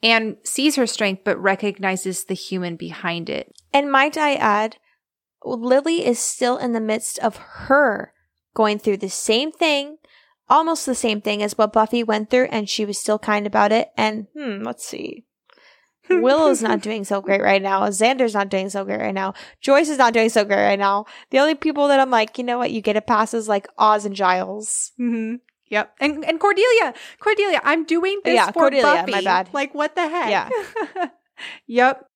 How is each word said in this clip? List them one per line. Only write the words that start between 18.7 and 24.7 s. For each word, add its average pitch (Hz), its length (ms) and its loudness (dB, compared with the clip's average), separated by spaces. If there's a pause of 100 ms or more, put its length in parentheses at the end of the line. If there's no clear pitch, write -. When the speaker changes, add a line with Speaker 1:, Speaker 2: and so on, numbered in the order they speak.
Speaker 2:
great 202 160 -6
right 208 140 -4
now. 190 200 -4 (280)
Joyce 285 260 4
is 302 100 -4
not 240 160 6
doing 226 140 4
so 226 160 2
great 202 180 0
right 208 180 4
now. 202 260 0 (240)
The 262 100 4
only 302 160 4
people 285 320 0
that 277 140 6
I'm 262 100 2
like, 220 260 0
"You 247 60 -6
know 240 140 -2
what, 247 140 -2
you 226 100 -4
get 208 160 0
a 214 40 0
pass," 220 320 0
is, 220 140 -4
like, 202 200 0 (100)
Oz 214 280 2
and 196 80 -6
Giles. 190 840 -2